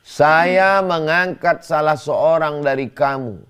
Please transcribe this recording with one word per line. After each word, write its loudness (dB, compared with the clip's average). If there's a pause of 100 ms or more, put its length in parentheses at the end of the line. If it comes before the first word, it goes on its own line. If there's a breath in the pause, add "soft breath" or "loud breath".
Saya 2
mengangkat -2
salah 0
seorang 0
dari -2
kamu. -4 (120)